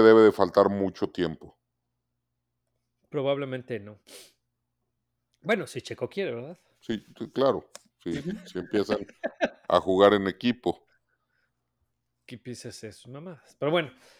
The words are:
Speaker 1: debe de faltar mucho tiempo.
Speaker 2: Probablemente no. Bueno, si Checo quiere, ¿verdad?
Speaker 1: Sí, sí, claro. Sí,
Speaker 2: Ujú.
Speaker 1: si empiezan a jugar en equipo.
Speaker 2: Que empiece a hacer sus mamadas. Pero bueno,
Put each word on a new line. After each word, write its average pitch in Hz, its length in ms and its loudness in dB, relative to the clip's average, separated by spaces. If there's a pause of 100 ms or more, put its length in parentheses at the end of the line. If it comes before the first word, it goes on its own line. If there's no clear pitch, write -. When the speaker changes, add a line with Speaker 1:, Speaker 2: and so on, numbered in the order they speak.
Speaker 1:
debe 110 180 10
de 107 100 8
faltar 98 380 2
mucho 98 400 -4
tiempo. 80 480 -8 (1500)
Speaker 2:
Probablemente 131 680 -6
no. 104 200 -20 (1400)
Bueno, 185 240 -4
si - 160 -14
Checo - 260 -10
quiere, 170 280 -8
¿verdad? 139 240 -16 (200)
Speaker 1:
Sí, 110 240 -8 (140)
sí, - 140 -14
claro. 127 360 0 (360)
Sí, 85 160 -6
Speaker 2:
Ujú. 175 260 -10
Speaker 1:
si - 140 -12
empiezan 202 400 -4 (680)
a 90 140 4
jugar 95 320 6
en 98 140 0
equipo. - 580 -4 (1400)
Speaker 2:
Que 123 80 -18
empiece 120 320 -16
a - 20 -14
hacer 107 240 -18
sus - 180 -20
mamadas. 147 480 -20
Pero 143 120 0
bueno, 160 200 0 (280)